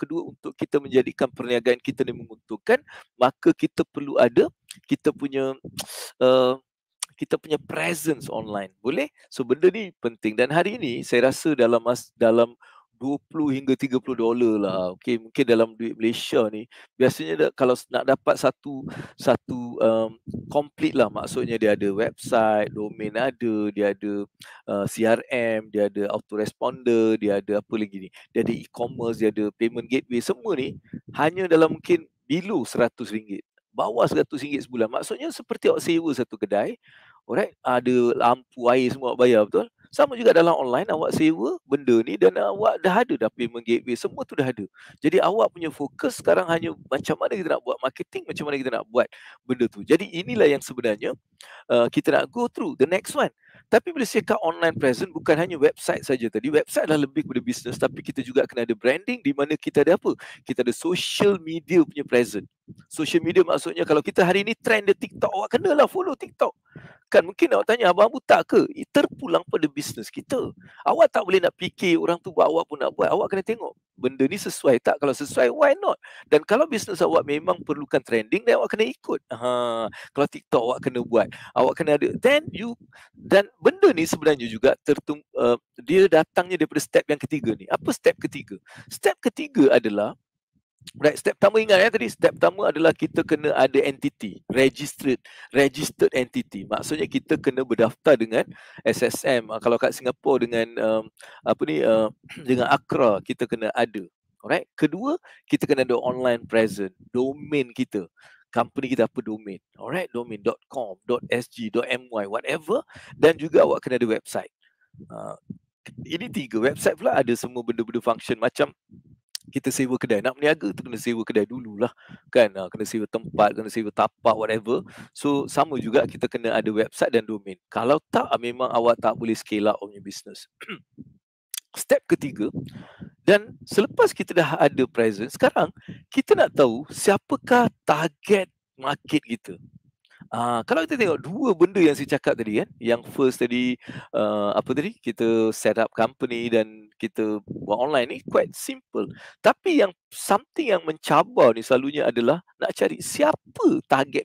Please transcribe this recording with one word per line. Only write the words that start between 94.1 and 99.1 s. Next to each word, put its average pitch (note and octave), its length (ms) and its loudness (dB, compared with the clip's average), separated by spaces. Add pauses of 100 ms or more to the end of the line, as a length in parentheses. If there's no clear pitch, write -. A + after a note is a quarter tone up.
registered, C3+ 640 0 (380)
registered - 580 2
entity. A#2+ 540 -4
Maksudnya D3+ 420 -4
kita C#3 320 -2
kena C3 240 -2
berdaftar A#2 540 4
dengan A2+ 240 0 (400)
S A2+ 180 0
S A2+ 220 -2